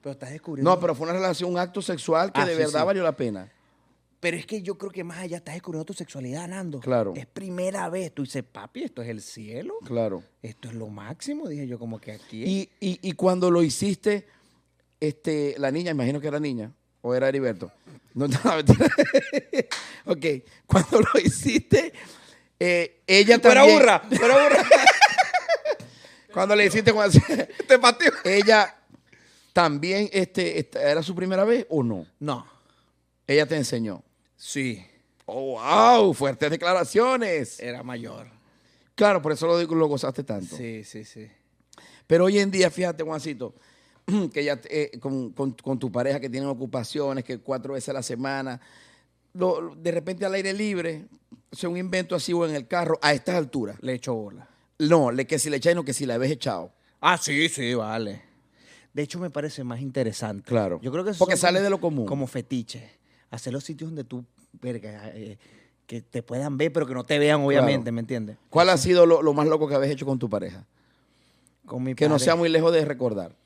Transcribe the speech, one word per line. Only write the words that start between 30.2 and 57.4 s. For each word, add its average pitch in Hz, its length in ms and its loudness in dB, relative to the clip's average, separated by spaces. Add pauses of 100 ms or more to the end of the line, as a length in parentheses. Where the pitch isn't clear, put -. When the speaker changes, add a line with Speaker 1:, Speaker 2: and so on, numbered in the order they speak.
Speaker 2:
esta, - 220 -8
¿era 147 200 2
su 170 140 -8
primera 185 280 0
vez 233 260 0
o 156 120 0
no? 104 240 -4 (140)
Speaker 1:
No. 143 260 -8 (800)
Speaker 2:
Ella 143 220 2
te 165 100 -4
enseñó. 113 460 -6 (320)
Speaker 1:
Sí. 123 500 -10 (400)
Speaker 2:
Oh, 127 340 -10
wow, 208 540 6
fuertes 139 380 -2
declaraciones. 185 1080 0
Speaker 1:
Era 123 240 -12
mayor. 113 440 -14 (680)
Speaker 2:
Claro, 202 260 2
por 151 100 -4
eso 156 160 -4
lo, 170 140 2
lo 160 260 0
gozaste 139 360 -6
tanto. 98 320 -10
Speaker 1:
Sí, 113 280 -12
sí, 107 200 -18
sí. 110 240 -20 (800)
Speaker 2:
Pero 170 200 4
hoy 302 140 2
en 196 120 0
día, 185 180 2
fíjate, 170 340 -4
Juancito, 147 520 -10 (500)
<clears throat> 185 280 -2
que 147 100 -2
ya, 143 220 -2
eh, 151 340 -4
con, 131 320 -6
con, 135 220 -6
con 135 260 -6
tu 123 120 -6
pareja 131 280 -2
que 131 100 -8
tienen 135 200 -8
ocupaciones, 131 760 -6
que 120 160 -10
cuatro 131 340 -8
veces 131 160 -10
a 143 40 -6
la 127 100 -8
semana, 131 580 -8 (720)
lo, 170 420 -4
de 165 160 -4
repente 170 340 -6
al 190 100 -4
aire 190 180 -4
libre, 180 520 -6 (460)
o - 40 -20
sea, 175 140 -8
un 175 80 -6
invento 185 380 -4
así 170 180 -4
o 170 140 0
en 156 80 -4
el 135 120 -8
carro, 170 340 -2
a 147 120 4
estas 180 220 -2
alturas. 123 460 -4
Speaker 1:
Le 127 120 -6
echo 123 200 -8
bola. 107 340 -12 (320)
Speaker 2:
No, 151 320 4
le, 127 160 -4
que 160 120 -2
si 151 100 -4
le 143 80 -2
echáis, 170 180 2
no, 170 80 -4
que 131 100 -6
si 143 120 -6
la 123 100 -4
habéis 131 160 -2
echado. 98 400 -6 (300)
Speaker 1:
Ah, 175 160 4
sí, 156 320 -2